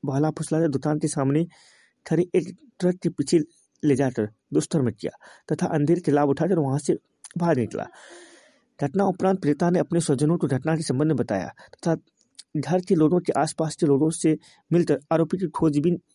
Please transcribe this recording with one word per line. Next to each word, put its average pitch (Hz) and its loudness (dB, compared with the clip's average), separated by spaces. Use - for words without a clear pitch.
बहला 143 0
फुसलाकर 160 -2
दुकान 147 -2
के 151 -2
सामने 147 0
खड़े 170 0
एक 180 -2
ट्रक 180 0
के 175 -2
पीछे 156 0
ले 147 2
जाकर 127 -2
दुष्कर्म 143 0
किया - -12
तथा 156 -4
अंधेरे 160 0
के 160 -2
लाभ 143 2
उठाकर 165 0
वहां 139 -2
से - -2
बाहर 170 2
निकला। - -4
घटना 143 -2
उपरांत 190 0
पीड़िता 151 0
ने 175 2
अपने 160 0
स्वजनों 151 0
को 170 -2
घटना 135 -2
के 160 -4
संबंध 139 0
में 156 2
बताया - -4
तथा 165 -2
घर 160 0
के 180 0
लोगों 160 4
के - -4
आसपास 156 -2
के 170 2
लोगों 143 4
से 156 2
मिलकर 156 4
आरोपी 165 2
की 185 -4
खोजबीन 156 2